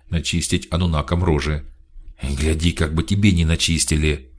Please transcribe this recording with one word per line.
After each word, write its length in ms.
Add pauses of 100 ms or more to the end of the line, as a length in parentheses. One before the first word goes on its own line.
(100)
начистить 600
анунакам 520
рожи. 420 (580)
«Гляди, 500
как 220
бы 80
тебе 300
не 120
начистили!» 960